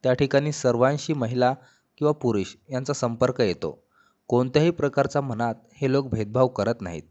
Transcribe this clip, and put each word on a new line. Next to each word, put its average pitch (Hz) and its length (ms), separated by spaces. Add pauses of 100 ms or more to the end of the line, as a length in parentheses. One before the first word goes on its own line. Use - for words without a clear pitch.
त्या 127 100
ठिकाणी 139 380
सर्वांशी 135 600
महिला 127 400 (440)
किंवा 151 140
पुरुष 117 440 (140)
यांचा 131 240
संपर्क 120 480
येतो. 85 420 (440)
कोणत्याही 131 440
प्रकारचा 139 500
मनात 117 340 (180)
हे 135 180
लोक 135 160
भेदभाव 117 400
करत 113 340
नाहीत. 85 300